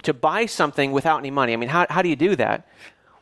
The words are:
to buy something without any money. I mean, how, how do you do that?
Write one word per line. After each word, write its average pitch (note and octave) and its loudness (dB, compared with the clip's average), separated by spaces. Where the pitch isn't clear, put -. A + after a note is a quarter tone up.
to D#3+ -2
buy E3 0
something C#3+ 0
without D3 2
any C#3 -6
money. C3+ 0
I A2+ 0
mean, A#2+ -4
how, E3+ 2
how F3 0
do F3+ 2
you D3+ 0
do F3 2
that? A2 -2